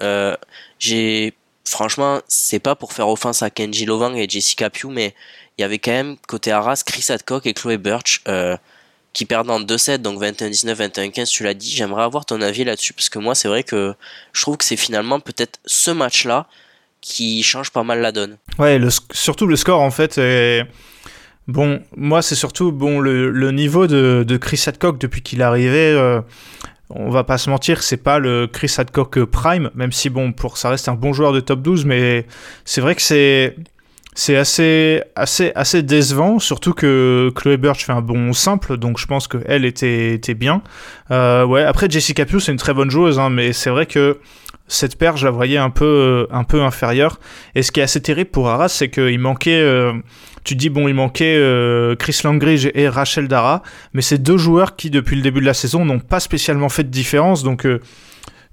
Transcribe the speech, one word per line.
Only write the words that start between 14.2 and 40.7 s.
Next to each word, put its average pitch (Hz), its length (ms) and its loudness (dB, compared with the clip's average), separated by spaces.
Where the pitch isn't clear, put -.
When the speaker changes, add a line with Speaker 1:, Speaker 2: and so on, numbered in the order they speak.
Speaker 1:
je - 80 -2
trouve 147 160 -4
que - 80 -4
c'est 113 100 -4
finalement 117 440 -4
peut-être - 440 -8
ce - 260 -2
match-là 135 560 0
qui 113 420 -4
change 131 280 -4
pas 120 120 -2
mal 117 200 -2
la 113 100 0
donne. 104 240 -6
Speaker 2:
Ouais, 147 200 4
le 123 120 2
sc-, - 220 -2
surtout - 340 -2
le 160 100 4
score, 175 240 2
en 139 100 2
fait, 156 280 -2
est... 123 480 2
Bon, 143 320 0
moi, 147 240 0
c'est 165 140 -2
surtout, 160 380 -2
bon, 143 280 0
le, 131 300 0
le 131 220 0
niveau 147 340 2
de, 131 420 4
de 127 80 2
Chris - 300 -2
Hadcock 156 320 -2
depuis 127 240 -6
qu'il 127 180 -6
est 127 40 2
arrivé, 127 500 4
euh, 127 260 2
on - 180 -8
va 123 160 2
pas 131 140 0
se 131 100 -4
mentir, 139 340 0
c'est - 140 -2
pas 143 220 2
le 120 280 0
Chris 135 300 -4
Hadcock, 127 400 -2
euh, 127 80 4
prime, 160 500 0
même 127 180 -4
si, - 180 -4
bon, 127 220 -2
pour, - 260 -8
ça 127 100 -2
reste 131 220 -2
un 123 40 -2
bon 131 200 -2
joueur 143 180 4
de 135 80 2
top 131 220 -2
douze, 160 240 2
mais 123 400 2
c'est - 160 -2
vrai 156 120 2
que - 80 -2
c'est, 139 540 4
c'est 143 180 2
assez, 160 640 4
assez, - 400 0
assez 160 280 2
décevant, 147 560 2
surtout - 340 0
que 127 640 4
Chloé 139 220 2
Birch 135 260 0
fait 135 80 -4
un 120 80 0
bon 120 320 -2
simple, 190 460 0
donc 117 200 -2
je - 60 -6
pense 139 240 -4
qu'elle 131 380 -2
était, 117 480 -2
était 113 180 -6
bien. 135 300 0